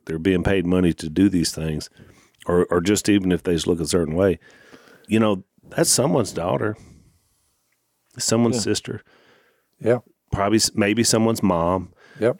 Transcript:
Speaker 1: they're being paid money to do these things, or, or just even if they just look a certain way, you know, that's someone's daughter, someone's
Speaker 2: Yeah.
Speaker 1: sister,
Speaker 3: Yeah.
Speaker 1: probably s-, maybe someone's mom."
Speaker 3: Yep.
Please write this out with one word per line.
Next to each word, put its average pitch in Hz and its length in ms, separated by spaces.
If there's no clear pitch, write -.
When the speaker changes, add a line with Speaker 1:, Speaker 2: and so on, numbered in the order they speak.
Speaker 1:
they're 80 140
being 90 240
paid 98 220
money 90 280
to 82 160
do 92 200
these 87 240
things, 78 360
or, 87 220
or 87 120
just 98 260
even 95 240
if 85 120
they 90 100
just 82 140
look 87 120
a 82 60
certain 80 300
way, 92 240
you 110 120
know, 104 240
that's 165 200
someone's 135 440
daughter, 107 420
someone's 117 400
Speaker 2:
Yeah. 110 40
Speaker 1:
sister, - 400
Speaker 3:
Yeah. 117 200
Speaker 1:
probably 101 260
s-, - 180
maybe 107 280
someone's 113 400
mom." 92 500
Speaker 3:
Yep. 117 200